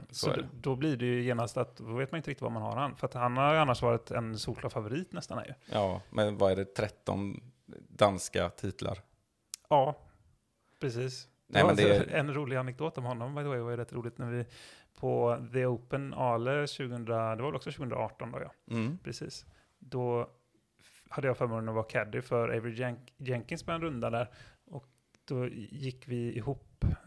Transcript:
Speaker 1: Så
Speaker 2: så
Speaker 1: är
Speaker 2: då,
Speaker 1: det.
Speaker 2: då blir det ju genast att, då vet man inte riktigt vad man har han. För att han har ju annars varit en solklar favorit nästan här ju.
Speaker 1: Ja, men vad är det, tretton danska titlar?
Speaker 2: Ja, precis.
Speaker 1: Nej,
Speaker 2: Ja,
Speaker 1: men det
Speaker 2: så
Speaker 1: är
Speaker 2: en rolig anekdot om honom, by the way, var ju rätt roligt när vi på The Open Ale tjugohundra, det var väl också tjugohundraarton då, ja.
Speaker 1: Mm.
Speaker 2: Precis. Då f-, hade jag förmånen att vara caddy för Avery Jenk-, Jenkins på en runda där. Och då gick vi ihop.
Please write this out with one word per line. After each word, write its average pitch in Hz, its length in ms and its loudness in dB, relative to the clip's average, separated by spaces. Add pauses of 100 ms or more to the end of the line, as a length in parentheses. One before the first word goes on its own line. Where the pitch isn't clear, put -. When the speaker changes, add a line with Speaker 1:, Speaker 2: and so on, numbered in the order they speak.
(100)
Speaker 1:
Så - 40 -18 (120)
Speaker 2:
så - 40 4
Speaker 1:
är - 60 2
Speaker 2:
då, - 60 -2
Speaker 1:
det. 131 60 -8 (120)
Speaker 2:
då 131 160 0
blir 143 200 0
det 120 100 -2
ju 123 160 2
genast 120 340 0
att, 127 200 -2
då 113 180 -8
vet 135 180 -2
man 165 60 -4
inte 147 120 -6
riktigt 131 120 -6
vad 120 100 -2
man 110 100 -4
har 107 140 -2
han. 135 200 -2
För 135 100 -4
att - 80 -6
han 123 220 2
har 143 180 6
ju 160 60 6
annars 127 220 4
varit 117 280 4
en 110 280 -2
solklar - 320 -4
favorit 120 420 -4
nästan - 260 -8
här - 80 -8
ju. 131 60 -12 (200)
Speaker 1:
Ja, 95 280 2 (100)
men 104 280 2
vad 95 140 8
är 92 40 4
det, 98 80 0
tretton 101 880 -2 (360)
danska 92 600 4
titlar? - 480 -6 (680)
Speaker 2:
Ja, 143 260 4 (840)
precis. 127 480 -4 (180)
Speaker 1:
Nej, 101 160 4
Speaker 2:
Ja, - 40 8
Speaker 1:
men - 100 6
det 104 60 6
Speaker 2:
så 104 60 10
Speaker 1:
är 101 260 6
Speaker 2:
en 143 200 0
rolig 135 220 -2
anekdot 131 420 -4
om 127 60 -6
honom, 123 300 -4
by 147 80 -4
the 143 60 -4
way, 131 100 -2
var 117 120 -4
ju 120 60 -2
rätt 117 160 -8
roligt 117 260 -8
när 120 120 -6
vi 120 160 -2 (480)
på 120 440 2 (140)
The 127 140 2
Open 131 480 -2
Ale 127 520 2
tjugohundra, 113 680 -2
det 117 60 -6
var 143 80 -2
väl 165 60 -6
också 156 140 -6
tjugohundraarton 117 640 -4
då, 127 80 -8
ja. - 360 -10
Speaker 1:
Mm. 127 220 -2
Speaker 2:
Precis. - 480 -12 (320)
Då 123 520 -2 (500)
f-, - 280 -20
hade 135 180 -4
jag 123 100 2
förmånen 113 320 -2
att 110 60 -4
vara 110 100 2
caddy 110 360 -2
för 117 280 0
Avery 117 260 -2
Jenk-, 123 420 -6
Jenkins 127 460 -6
på 170 100 -6
en 165 100 -4
runda 120 280 -2
där. 117 200 -2 (360)
Och 143 200 -14 (380)
då 127 240 -2
gick 131 600 -10
vi 120 280 -2
ihop. - 480 -4 (220)